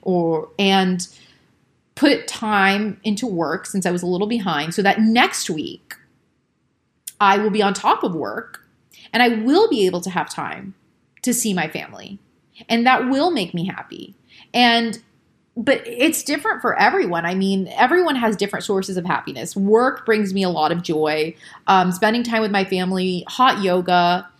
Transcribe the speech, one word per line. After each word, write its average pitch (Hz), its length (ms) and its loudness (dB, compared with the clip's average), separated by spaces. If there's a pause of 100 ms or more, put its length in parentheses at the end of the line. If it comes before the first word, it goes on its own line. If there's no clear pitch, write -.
or, 165 480 0 (100)
and 190 480 2 (880)
put - 320 2
time 202 800 0
into 214 220 -2
work 170 400 -2
since 190 180 -4
I 185 60 0
was 175 120 -2
a 175 40 -4
little 180 200 0
behind, 170 480 -2
so 220 60 0
that 202 180 2
next 226 520 2
week - 440 -10 (1300)
I 202 160 6
will 208 140 0
be 208 100 0
on 196 140 2
top 370 280 0
of 185 120 -2
work 120 420 -8 (560)
and 233 100 2
I 240 60 4
will 262 400 2
be 214 180 2
able 180 160 -2
to 190 80 -8
have 170 220 -6
time 151 420 -10 (480)
to 240 120 0
see 220 180 -2
my 165 160 -2
family, - 500 -14 (500)
and 233 180 0
that 254 240 4
will 302 220 2
make 196 200 -2
me 175 140 -4
happy. - 480 -12 (400)
And, 233 480 2 (540)
but 247 280 0
it's 311 380 0
different 311 400 -4
for 233 160 0
everyone. 185 480 2
I 180 80 -2
mean, 190 320 0 (100)
everyone 311 380 4
has 226 220 0
different 202 280 -4
sources 190 320 -2
of 175 80 -4
happiness. 139 520 -6
Work 220 500 2
brings 214 260 2
me 190 120 0
a 185 40 2
lot 156 220 0
of 175 140 -4
joy. 156 500 -2 (320)
Um, 185 240 4
spending 214 320 0
time 233 180 -2
with 208 120 -2
my 196 120 0
family, 185 600 -2
hot 247 340 2
yoga, 180 680 2 (120)